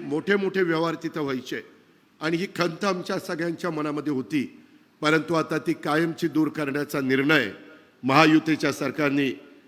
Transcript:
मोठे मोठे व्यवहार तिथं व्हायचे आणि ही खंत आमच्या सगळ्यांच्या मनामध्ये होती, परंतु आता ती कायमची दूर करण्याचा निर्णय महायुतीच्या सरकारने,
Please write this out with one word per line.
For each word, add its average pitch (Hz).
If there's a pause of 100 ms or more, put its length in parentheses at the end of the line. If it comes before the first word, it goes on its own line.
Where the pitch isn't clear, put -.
मोठे 156
मोठे 190
व्यवहार 165
तिथं 160
व्हायचे 131 (600)
आणि 160
ही 180 (100)
खंत 170
आमच्या 190
सगळ्यांच्या 170
मनामध्ये 151
होती, 131 (380)
परंतु 156
आता 156
ती 165
कायमची 160
दूर 151
करण्याचा 147
निर्णय 131 (500)
महायुतीच्या 156
सरकारने, 139 (280)